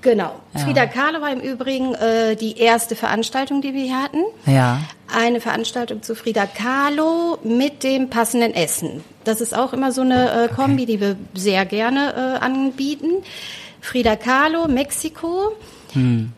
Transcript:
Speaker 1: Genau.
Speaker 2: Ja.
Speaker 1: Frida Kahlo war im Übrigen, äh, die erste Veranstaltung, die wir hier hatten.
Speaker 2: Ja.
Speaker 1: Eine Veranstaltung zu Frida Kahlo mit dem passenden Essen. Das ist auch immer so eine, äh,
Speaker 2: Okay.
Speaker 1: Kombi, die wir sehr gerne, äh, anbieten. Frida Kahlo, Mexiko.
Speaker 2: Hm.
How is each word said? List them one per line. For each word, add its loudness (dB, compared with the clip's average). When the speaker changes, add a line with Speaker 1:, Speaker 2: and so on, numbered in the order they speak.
Speaker 1:
Genau. 2
Speaker 2:
Ja. -6
Speaker 1:
Frida 2
Kahlo -2
war -2
im -4
Übrigen, -2
äh, 2
die -6
erste 4
Veranstaltung, -2
die -4
wir -2
hier -2
hatten. -2
Speaker 2:
Ja. 4
Speaker 1:
Eine 2
Veranstaltung -4
zu -6
Frida 0
Kahlo 0
mit 0
dem 2
passenden 2
Essen. -2
Das 0
ist -4
auch 0
immer 0
so -2
eine, 4
äh, 2
Speaker 2:
Okay. -2
Speaker 1:
Kombi, 2
die 0
wir 0
sehr 2
gerne, 0
äh, -2
anbieten. 0
Frida 2
Kahlo, 2
Mexiko. -2
Speaker 2:
Hm. 2